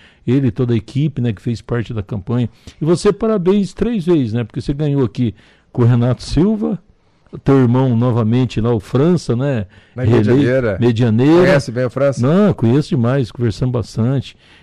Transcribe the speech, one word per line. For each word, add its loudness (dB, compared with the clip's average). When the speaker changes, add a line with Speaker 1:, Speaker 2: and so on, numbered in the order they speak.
Speaker 1:
ele 2
e -2
toda -2
a 2
equipe, -4
né, -2
que -10
fez -6
parte -6
da -6
campanha. -4
E -6
você, 0
parabéns 0
três -4
vezes, 0
né? -2
Porque -10
você -4
ganhou -2
aqui -2
com 0
o 4
Renato 2
Silva, -2
o -16
teu 2
irmão 2
novamente 0
lá, 0
o -2
França, 0
né? -4
Speaker 2:
Na -8
Speaker 1:
Reelei-, 4
Speaker 2:
Medianeira. 2
Speaker 1:
Medianeira. 4
Speaker 2:
Conhece 2
bem -2
o -4
França? 0
Speaker 1:
Não, 4
conheço 0
demais, 0
conversamos -4
bastante. -4